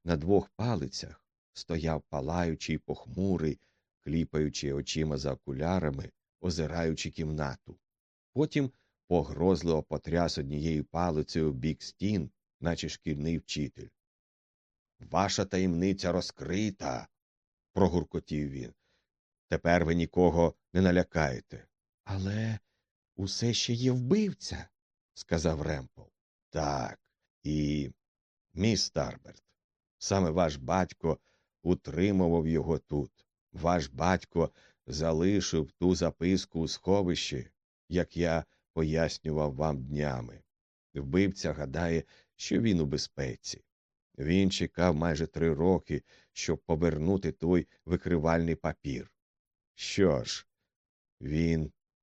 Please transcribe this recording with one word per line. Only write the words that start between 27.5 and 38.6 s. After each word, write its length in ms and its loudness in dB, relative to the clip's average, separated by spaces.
міс 280 2
Старберт, 600 -6
саме 320 2
ваш 260 2
батько 640 -2
утримував 840 2
його 320 0
тут. 460 -6
Ваш 360 0
батько 640 0
залишив 840 0
ту 240 2
записку 640 0
у 80 -2
сховищі, 840 -2
як 280 -2
я 280 2